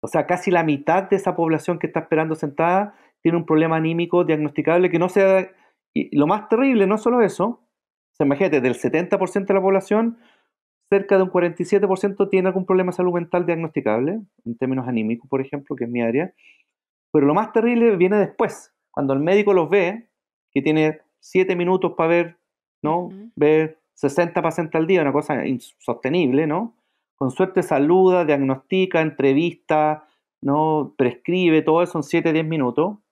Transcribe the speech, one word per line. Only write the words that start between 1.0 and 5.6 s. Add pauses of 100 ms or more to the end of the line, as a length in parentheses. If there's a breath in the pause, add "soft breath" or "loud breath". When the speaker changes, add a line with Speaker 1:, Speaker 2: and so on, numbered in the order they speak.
Speaker 1:
de
esa
población
que
está
esperando
sentada (280 soft breath)
tiene
un
problema
anímico
diagnosticable
que
no
se
da. (460 soft breath)